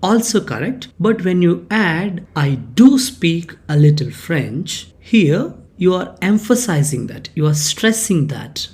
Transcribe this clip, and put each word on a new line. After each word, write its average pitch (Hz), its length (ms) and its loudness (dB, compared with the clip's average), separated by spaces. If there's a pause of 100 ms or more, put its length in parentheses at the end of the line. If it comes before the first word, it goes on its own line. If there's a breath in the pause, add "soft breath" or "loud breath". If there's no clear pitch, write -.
Also 220 400 0
correct, 143 460 -8 (100)
but 214 260 0
when 180 180 0
you 175 280 2
add, 185 640 -2
I 143 200 0
do 220 440 6
speak 170 540 -4 (160)
a 151 80 -2
little 147 340 4
French, 139 880 -8
here 208 560 2 (220)
you 185 180 2
are 185 280 -6
emphasizing 180 880 0
that, - 260 -14
you 151 120 0
are 151 80 2
stressing 208 760 0
that. 117 460 -10